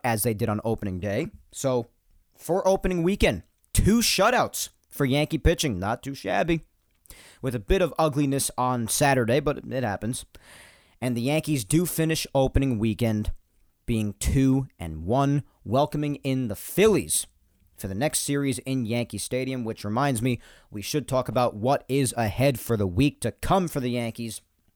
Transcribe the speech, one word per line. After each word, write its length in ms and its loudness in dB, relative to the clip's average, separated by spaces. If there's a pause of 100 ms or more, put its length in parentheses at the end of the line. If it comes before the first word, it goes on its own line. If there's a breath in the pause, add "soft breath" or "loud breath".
as 180 0
they 120 0
did 140 -2
on 160 -2
opening 360 -4
day. 280 -4 (240)
So, 360 -2 (480)
for 300 -2
opening 360 2
weekend, 400 2 (300)
two 260 6
shutouts 680 2 (200)
for 160 -2
Yankee 340 0
pitching. 400 2
Not 240 -4
too 120 -8
shabby. 460 0 (840 loud breath)
With 120 -4
a 60 -4
bit 220 2
of 160 0
ugliness 580 0
on 320 0
Saturday, 520 4
but 180 -2 (120)
it 120 -2
happens. 420 -4 (760 loud breath)
And 160 -2
the 60 -2
Yankees 420 0
do 220 2
finish 480 -2
opening 440 2
weekend 540 0 (520)
being 340 -2
two 480 2 (120)
and 260 -8
one, 400 2 (200 soft breath)
welcoming 520 0
in 320 -2
the 80 -6
Phillies 680 2 (500)
for 100 -10
the 80 -6
next 260 -2
series 400 -2
in 260 -4
Yankee 320 -4
Stadium, 440 -4
which 220 -8
reminds 360 0
me, 200 0 (300 loud breath)
we 120 -10
should 240 -4
talk 220 0
about 260 0
what 340 0
is 280 0
ahead 420 2
for 180 -2
the 100 0
week 340 0
to 100 -2
come 380 0
for 100 -6
the 120 -2
Yankees. 500 -6 (360)